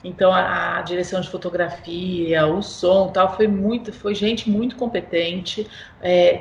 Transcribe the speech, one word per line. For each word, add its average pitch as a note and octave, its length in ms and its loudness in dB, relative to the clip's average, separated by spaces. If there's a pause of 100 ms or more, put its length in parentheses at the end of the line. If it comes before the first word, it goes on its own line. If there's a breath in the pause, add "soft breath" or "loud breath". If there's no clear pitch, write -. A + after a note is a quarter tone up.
Então, F#3 280 2
a, F3+ 460 0
a F3+ 40 -6
direção F3+ 380 -4
de - 100 -8
fotografia, E3+ 1160 -2
o E3+ 140 0
som, F#3+ 520 2
tal, F#3+ 240 2
foi A3 100 4
muito, G#3 460 -2
foi G#3 220 -6
gente G#3+ 360 -2
muito A3 260 0
competente, F3+ 920 -4 (320 loud breath)
é, F3 400 4